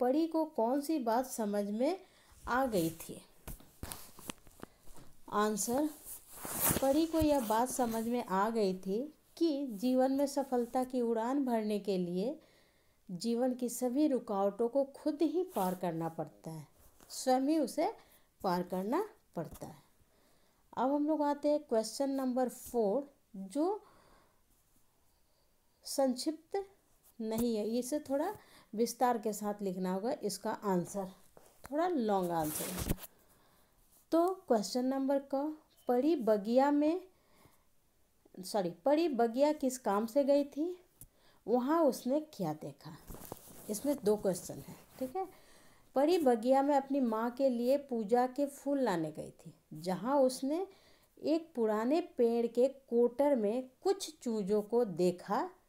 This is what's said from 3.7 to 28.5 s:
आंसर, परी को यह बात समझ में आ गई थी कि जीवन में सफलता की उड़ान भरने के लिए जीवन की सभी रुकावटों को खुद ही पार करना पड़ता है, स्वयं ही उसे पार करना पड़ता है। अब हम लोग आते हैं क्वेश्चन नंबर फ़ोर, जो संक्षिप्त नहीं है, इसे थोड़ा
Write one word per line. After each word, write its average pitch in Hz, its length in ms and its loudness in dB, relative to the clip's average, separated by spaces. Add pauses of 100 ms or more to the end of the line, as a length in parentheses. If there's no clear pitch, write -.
आंसर, 220 560 0 (920)
परी 277 240 4
को 320 140 2
यह 285 280 4
बात 226 200 2
समझ 226 400 -2
में 240 160 -2
आ 190 260 2
गई 208 260 2
थी 190 240 -4 (360)
कि 294 360 0
जीवन 254 400 2
में 277 140 2
सफलता 262 580 -2
की 254 160 -4
उड़ान 233 440 0
भरने 214 340 0
के 190 200 -2
लिए 185 400 -2 (680)
जीवन 233 460 -2
की 247 140 -4
सभी 247 400 0
रुकावटों 208 600 0
को 277 160 0 (100)
खुद 302 280 -2
ही 330 200 0 (140)
पार 185 180 0
करना 165 360 -4
पड़ता 160 400 -10
है, 156 160 -14 (440)
स्वयं 254 300 0
ही 294 180 2
उसे 311 340 0 (480)
पार 180 220 0
करना 196 420 -2 (320)
पड़ता - 300 -10
है। - 180 -18 (880)
अब 254 200 -2
हम 294 140 0
लोग 302 160 0
आते 285 260 0
हैं 294 120 2
क्वेश्चन 240 500 -2
नंबर 254 380 0
फ़ोर, 240 640 -2 (220)
जो 285 480 -2 (2000)
संक्षिप्त 294 800 -2 (540)
नहीं 226 380 0
है, 208 120 -2
इसे 247 320 -2
थोड़ा 302 340 -2 (380)